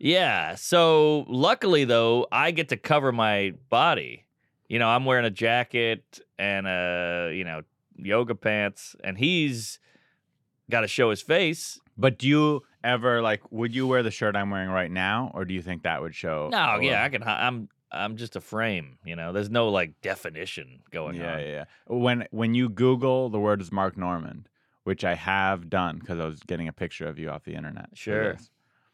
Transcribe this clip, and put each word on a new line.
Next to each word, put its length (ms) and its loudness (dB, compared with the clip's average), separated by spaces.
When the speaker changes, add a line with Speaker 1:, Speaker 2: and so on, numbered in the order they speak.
Speaker 1:
Yeah. 540 2
So 720 4
luckily, 560 4
though, 480 4
I 200 2
get 180 -2
to 80 -2
cover 340 2
my 420 2
body. 560 2
You 100 -2
know, 80 4
I'm 160 4
wearing 220 4
a 40 2
jacket 920 0
and 300 -2
a, 680 -2
you 80 -6
know, 200 -8
yoga 380 0
pants, 680 -2
and 140 -8
he's 600 0
gotta 180 2
show 220 4
his 120 0
face. 580 0
Speaker 2:
But 200 4
do 120 0
you 340 4
ever, 400 2
like, 200 0
would 240 -4
you 120 0
wear 140 4
the 100 0
shirt 260 -2
I'm 140 -2
wearing 180 -4
right 200 0
now, 440 -2
or 100 -6
do 100 -6
you 80 -4
think 220 -8
that 180 -2
would 140 -10
show 340 -4
Speaker 1:
No, 80 -2
Speaker 2:
a 40 0
Speaker 1:
yeah, 20 -2
Speaker 2:
little 120 2
Speaker 1:
I 60 -2
can 120 -4
hi-, 240 -2
I'm, 220 -4
I'm 240 -6
just 220 -12
a 40 -8
frame, 640 -4
you 140 -10
know? 160 -8
There's 160 -2
no, 180 2
like, 340 0
definition 800 -10
going 260 -8
Speaker 2:
Yeah, 160 -8
Speaker 1:
on. 80 -6
Speaker 2:
yeah, 40 -8
yeah. 180 -10
When, 440 0
when 240 0
you 140 2
Google 600 2
the 100 -2
words 300 0
Mark 280 -2
Normand, 500 -8
which 180 -2
I 120 0
have 540 -2
done 300 -2
'cause 200 -8
I 60 -4
was 180 -8
getting 260 -6
a 20 -10
picture 340 -10
of 140 -10
you 100 -8
off 140 -10
the 120 -12
internet 340 -12
for 80 -20
Speaker 1:
Sure. 380 -4
Speaker 2:
this, 140 -20